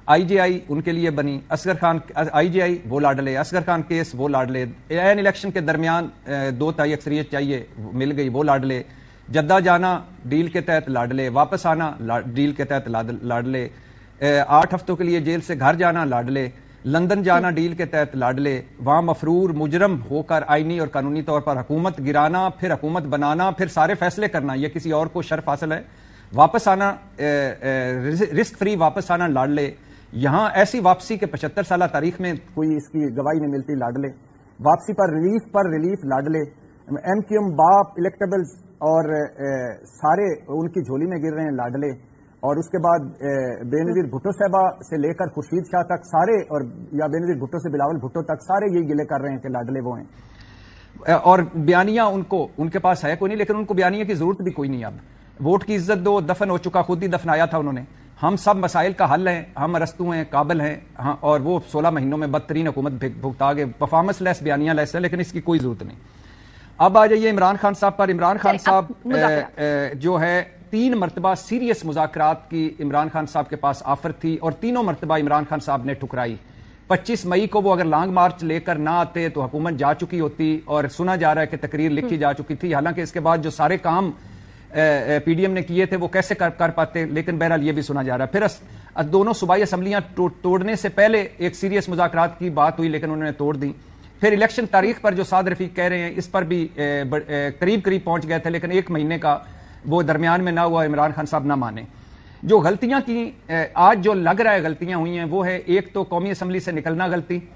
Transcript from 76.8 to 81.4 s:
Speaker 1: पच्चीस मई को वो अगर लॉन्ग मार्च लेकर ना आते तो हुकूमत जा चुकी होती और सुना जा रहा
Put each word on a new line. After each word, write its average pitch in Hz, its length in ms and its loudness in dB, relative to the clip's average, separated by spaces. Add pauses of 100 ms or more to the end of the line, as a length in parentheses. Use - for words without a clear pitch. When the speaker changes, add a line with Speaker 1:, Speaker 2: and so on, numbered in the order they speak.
Speaker 1:
पच्चीस 190 360 0
मई 185 200 2
को 208 140 0
वो 196 100 2
अगर 180 140 4
लॉन्ग 165 280 2
मार्च 180 300 2
लेकर 165 360 -2
ना 151 120 0
आते 170 380 0
तो 147 140 -4
हुकूमत 151 320 -4
जा 143 200 2
चुकी 175 240 -4
होती 156 500 -2
और 147 200 0
सुना 185 280 -2
जा 160 160 2
रहा 156 80 0